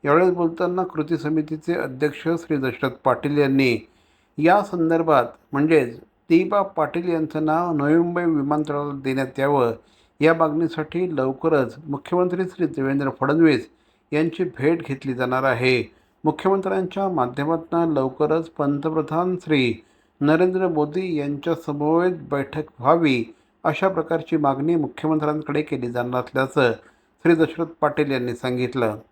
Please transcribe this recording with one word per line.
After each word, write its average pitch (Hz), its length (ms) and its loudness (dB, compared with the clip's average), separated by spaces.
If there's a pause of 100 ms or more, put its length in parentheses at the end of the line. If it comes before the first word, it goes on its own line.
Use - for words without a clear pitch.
यावेळेस 170 280 4
बोलताना 175 520 -2
कृती 165 340 -4
समितीचे 156 560 -4
अध्यक्ष 139 500 -4
श्री 160 340 -2
दशरथ 131 340 -2 (120)
पाटील 139 340 0
यांनी 135 400 2 (600)
या 170 240 4 (100)
संदर्भात, 160 540 2 (260)
म्हणजेच 139 460 2 (320)
दिबा 185 320 4
पाटील 175 480 -2
यांचं 156 360 -2
नाव 165 280 0
नवी 147 240 2
मुंबई 175 240 0
विमानतळाला 147 720 -2 (100)
देण्यात 135 360 -4
यावं, 135 320 2 (480)
या 156 140 6
मागणीसाठी 165 840 -2
लवकरच 131 600 0 (120)
मुख्यमंत्री 175 580 -2
श्री 180 200 -6
देवेंद्र 139 440 -2 (100)
फडणवीस 147 480 4 (440)
यांची 160 320 0 (140)
भेट 160 300 0
घेतली 135 260 -6
जाणार 127 300 -2
आहे. 127 400 2 (400)
मुख्यमंत्र्यांच्या 190 840 -2
माध्यमातून 160 840 -2
लवकरच 160 560 0
पंतप्रधान 156 880 -2 (100)
श्री 135 280 2 (480)
नरेंद्र 180 460 2
मोदी 160 520 -2
यांच्या 143 340 -4 (120)
समवेत 156 480 0 (180)
बैठक 143 320 -4 (160)
व्हावी, 135 440 2 (400)
अशा 160 240 0
प्रकारची 165 500 -2
मागणी 143 380 0
मुख्यमंत्र्यांकडे 151 840 -2
केली 131 260 -4
जाणार 123 320 -4
असल्याचं 131 520 0 (540)
श्री 165 100 6
दशरथ 160 300 0 (160)
पाटील 147 300 0
यांनी 123 220 -2
सांगितलं. 123 640 -2 (160)